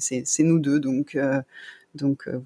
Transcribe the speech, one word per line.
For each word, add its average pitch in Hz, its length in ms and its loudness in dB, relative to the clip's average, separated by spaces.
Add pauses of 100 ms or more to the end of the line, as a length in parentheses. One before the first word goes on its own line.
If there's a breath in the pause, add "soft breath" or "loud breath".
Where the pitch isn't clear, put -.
c'est, 127 260 -4
c'est - 160 0
nous 165 160 6
deux. 147 220 2
Donc, 135 340 -2
euh, 135 260 0 (540 loud breath)
donc, 139 320 -2
euh, 127 200 -6